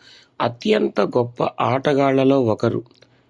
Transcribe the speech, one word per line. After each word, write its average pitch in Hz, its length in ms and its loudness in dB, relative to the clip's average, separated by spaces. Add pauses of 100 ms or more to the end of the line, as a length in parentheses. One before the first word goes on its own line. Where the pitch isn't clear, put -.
(400)
అత్యంత - 600 -2
గొప్ప 123 420 -2 (180)
ఆటగాళ్లలో 135 840 2
ఒకరు. 117 400 -2 (480)